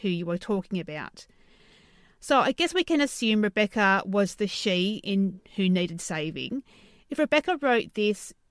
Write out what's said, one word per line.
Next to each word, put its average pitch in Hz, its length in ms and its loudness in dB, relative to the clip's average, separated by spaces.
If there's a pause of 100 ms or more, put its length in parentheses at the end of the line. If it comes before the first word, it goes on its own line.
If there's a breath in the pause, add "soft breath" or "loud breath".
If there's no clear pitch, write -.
who 202 60 0
you 170 220 -2
are 175 80 -2
talking 190 420 -4
about. 151 460 -12 (920 soft breath)
So 277 200 2
I 262 140 2
guess 339 220 -2
we 359 100 2
can 311 160 2
assume 220 420 2
Rebecca 202 600 2
was 190 300 0
the 208 120 -2
she 190 560 -2
in 196 380 0 (160)
who 190 120 2
needed 175 320 2
saving. 156 640 -6 (440 soft breath)
If - 100 -6
Rebecca 302 420 2
wrote 247 340 0
this, 208 400 -2 (160)